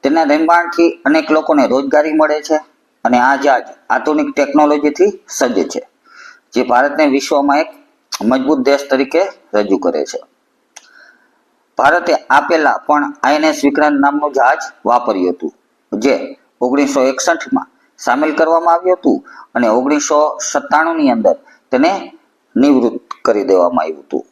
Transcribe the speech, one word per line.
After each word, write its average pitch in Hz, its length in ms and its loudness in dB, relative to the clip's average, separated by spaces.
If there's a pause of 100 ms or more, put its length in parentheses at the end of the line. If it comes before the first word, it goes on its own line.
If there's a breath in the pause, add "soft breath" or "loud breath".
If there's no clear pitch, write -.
તેના 156 280 0
નિર્માણથી 165 600 2 (160)
અનેક 156 280 0
લોકોને 156 380 2
રોજગારી 151 460 0
મળે 151 180 0 (120)
છે 156 80 0 (480)
અને 123 140 2 (100)
આ 139 160 2
જહાજ 131 200 2 (300)
આધુનિક 151 400 0
ટેકનોલોજીથી 147 760 0 (260)
સજ્જ 110 220 -2 (140)
છે, - 100 -8 (720 loud breath)
જે 120 80 0 (100)
ભારતને 143 340 2 (100)
વિશ્વમાં 139 480 0
એક - 80 -6 (580)
મજબૂત 135 400 0
દેશ 139 220 2
તરીકે 139 320 0 (340)
રજૂ 98 280 0
કરે 80 260 -2
છે. - 80 -10 (1600 soft breath)
ભારતે 165 340 2 (240)
આ 151 120 6
પહેલા 147 280 2 (100)
પણ 147 380 -2
આઈ 147 160 2
એન 156 100 0
એસ 147 160 -6
વિક્રાંત 147 380 2
નામનું 143 340 -2
જહાજ 131 220 2 (300)
વાપર્યું 101 440 0
હતું, 78 180 -10 (520)
જે 135 100 2 (500)
ઓગણીસો 139 360 0 (120)
એકસઠમાં - 560 -4 (380)
સામેલ 147 320 0
કરવામાં 165 380 2
આવ્યું 180 240 -2
હતું 131 180 0 (360 loud breath)
અને 120 140 0 (100)
ઓગણીસો 147 400 0 (320)
સત્તાણુંની 294 680 0
અંદર 190 200 2 (340 soft breath)
તેને 294 220 2 (680)
નિવૃત્ત 127 640 0
કરી 104 240 0
દેવામાં 87 360 2
આવ્યું 76 220 -12
હતું. - 240 -6